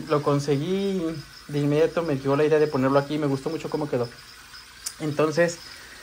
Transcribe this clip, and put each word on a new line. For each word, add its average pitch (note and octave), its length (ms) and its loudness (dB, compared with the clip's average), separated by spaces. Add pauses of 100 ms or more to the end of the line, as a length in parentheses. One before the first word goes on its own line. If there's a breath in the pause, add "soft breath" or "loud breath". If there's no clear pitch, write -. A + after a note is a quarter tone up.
lo D3 140 2
conseguí D3+ 800 0 (460)
de D3 120 -4
inmediato, D3+ 420 2
me D#3+ 140 0
dio C3+ 200 0
la D3+ 100 4
idea D3+ 120 6
de D3+ 80 4
ponerlo C3+ 320 2
aquí, C#3+ 220 0
me D3+ 80 0
gustó C3+ 240 -2
mucho D#3 180 -6
cómo D3+ 200 -4
quedó. A#2+ 200 -2 (920)
Entonces, D#3 600 0 (440 loud breath)